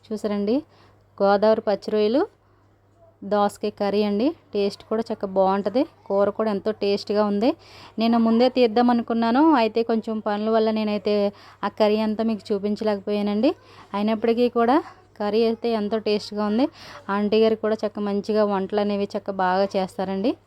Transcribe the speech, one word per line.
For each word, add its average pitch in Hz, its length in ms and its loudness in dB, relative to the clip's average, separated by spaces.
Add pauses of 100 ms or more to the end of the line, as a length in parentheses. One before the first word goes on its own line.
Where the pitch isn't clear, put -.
(120)
చూసారండి, 208 520 -2 (600)
గోదావరి 208 380 4
పచ్చి 208 300 -4
రొయ్యలు, 220 360 2 (960)
దోసకాయ 202 460 -2
కర్రీ 202 340 -2
అండి. 208 320 0 (180)
టేస్ట్ 196 300 -2
కూడా 220 200 -4 (100)
చక్క 208 120 -8
బాగుంటది. 196 600 0 (200)
కూర 202 240 2
కూడా 214 220 -2
ఎంతో 202 200 -4
టేస్ట్గా 202 540 -2
ఉంది. 208 300 0 (440)
నేను 233 200 2
ముందే 226 300 4
తీద్దాం 240 400 2
అనుకున్నాను, 233 640 2
అయితే 226 300 2
కొంచెం 226 360 -2
పనుల 214 300 -2
వల్ల 220 220 2
నేనైతే 208 640 0 (300)
ఆ 202 40 -2
కర్రీ 214 320 2
అంతా 220 240 -2
మీకు 220 300 -4
చూపించలేకపోయానండి. 208 1000 -2 (380)
అయినప్పటికీ 226 560 0
కూడా 240 340 2 (360)
కర్రీ 214 260 0
అయితే 226 260 -2
ఎంతో 214 260 -2
టేస్ట్గా 208 480 -2
ఉంది. 220 220 0 (420)
ఆంటీ 208 300 0
గారు 220 160 4
కూడా 214 200 -2 (120)
చక్క 208 120 -8
మంచిగా 208 460 0
వంటలు 202 340 -2
అనేవి 202 280 -2 (100)
చక్క 202 140 -8
బాగా 190 440 0
చేస్తారండి. 190 720 -2